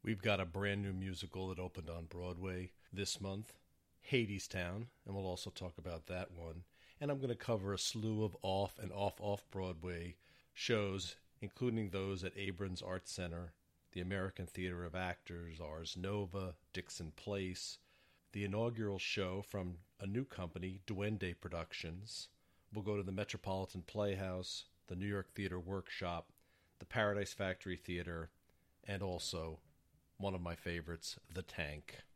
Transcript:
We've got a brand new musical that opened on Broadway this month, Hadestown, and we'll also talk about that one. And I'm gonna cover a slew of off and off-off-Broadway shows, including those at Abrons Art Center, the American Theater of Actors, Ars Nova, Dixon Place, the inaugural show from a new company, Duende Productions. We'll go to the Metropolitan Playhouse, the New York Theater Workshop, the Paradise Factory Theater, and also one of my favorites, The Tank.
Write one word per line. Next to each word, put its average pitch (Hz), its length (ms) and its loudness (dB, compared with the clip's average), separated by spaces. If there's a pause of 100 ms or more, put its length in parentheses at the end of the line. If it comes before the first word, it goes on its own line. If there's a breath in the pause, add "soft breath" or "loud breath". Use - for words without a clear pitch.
We've 107 180 2
got 101 200 8
a 92 40 4
brand 101 380 2
new 98 100 0
musical 95 560 -2
that 92 100 -4
opened 90 300 -4
on 85 160 -4
Broadway 90 680 -4 (200 loud breath)
this 98 260 0
month, 98 360 -4 (580)
Hadestown, 101 760 2 (180)
and 98 80 -4
we'll 98 120 -2
also 90 220 -2
talk 90 300 -6
about 82 300 -4
that 90 240 -2
one. 85 320 -6 (340 loud breath)
And 143 120 0
I'm 139 100 2
gonna 123 140 2
cover 101 400 2
a 95 40 0
slew 110 460 4
of 104 160 2
off 98 380 4
and 95 120 -4
off-off-Broadway 92 1300 0 (380 loud breath)
shows, 98 600 2 (260)
including 110 480 2
those 95 340 0
at 90 140 -2
Abrons 95 440 0
Art 92 240 -2
Center, 87 460 -2 (400)
the 90 80 -2
American 92 460 0
Theater 90 360 -2
of 82 120 -4
Actors, 87 640 -2
Ars 80 340 -4
Nova, 95 600 0 (180)
Dixon 87 420 -4
Place, 95 640 -2 (560 loud breath)
the 101 140 2
inaugural 107 520 2
show 95 440 2
from 90 320 0 (260)
a 98 60 -2
new 113 180 2
company, 92 640 -4
Duende 98 520 2
Productions. 85 880 -4 (440 soft breath)
We'll 104 100 -2
go 104 140 4
to 101 60 2
the 95 100 0
Metropolitan 95 720 0
Playhouse, 95 800 0 (220)
the 90 100 -4
New 92 80 0
York 101 300 0
Theater 90 260 0
Workshop, 87 720 -2 (460 soft breath)
the - 80 -10
Paradise 104 480 4
Factory 92 420 0
Theater, 85 540 -2 (540 soft breath)
and 98 180 -2
also 85 560 0 (580)
one 95 180 2
of 87 60 0
my 85 140 0
favorites, 85 640 -2 (160)
The 90 80 -2
Tank. - 600 -6 (120)